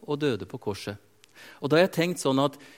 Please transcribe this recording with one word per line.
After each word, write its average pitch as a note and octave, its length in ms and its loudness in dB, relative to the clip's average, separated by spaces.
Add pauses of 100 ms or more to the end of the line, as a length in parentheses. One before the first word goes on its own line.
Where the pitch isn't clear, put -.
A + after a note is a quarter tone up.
og D3 200 -4
døde A2 260 0
på C3 140 -12
korset. G#2 340 -6 (640)
Og C#3+ 80 -2
da D3+ 100 6
har F#3 80 8
jeg F#3 120 -4
tenkt E3+ 240 -2
sånn C3+ 200 2
at C#3+ 140 0 (220)